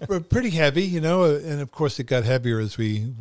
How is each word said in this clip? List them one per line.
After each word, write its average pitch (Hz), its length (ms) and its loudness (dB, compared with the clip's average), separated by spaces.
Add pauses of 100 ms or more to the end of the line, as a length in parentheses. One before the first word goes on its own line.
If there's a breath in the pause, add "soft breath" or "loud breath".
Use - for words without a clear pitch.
p-, 190 120 -2
pretty 226 320 0
heavy, 160 320 2
you 175 180 -2
know, 180 220 2
uh, 147 200 4
and 151 160 -4
of 139 140 -8
course 147 260 -2
it 123 60 -6
got 123 180 0
heavier 117 380 0
as 107 160 -4
we, 110 440 -2